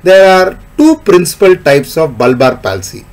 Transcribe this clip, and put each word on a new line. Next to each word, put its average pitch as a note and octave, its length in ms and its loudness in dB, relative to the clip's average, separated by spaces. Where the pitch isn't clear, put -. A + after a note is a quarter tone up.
There F#3+ 340 4
are F#3 240 -2
two D#4 220 2
principal F3+ 580 0
types C#3+ 400 -2
of D#3+ 140 -2
bulbar B2+ 520 -2
palsy. G2 500 -10